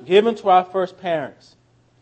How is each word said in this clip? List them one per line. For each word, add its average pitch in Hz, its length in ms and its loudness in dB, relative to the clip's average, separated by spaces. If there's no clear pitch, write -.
Given 208 320 2
to 202 140 -4
our 185 140 4
first 185 340 -6
parents, 156 560 -8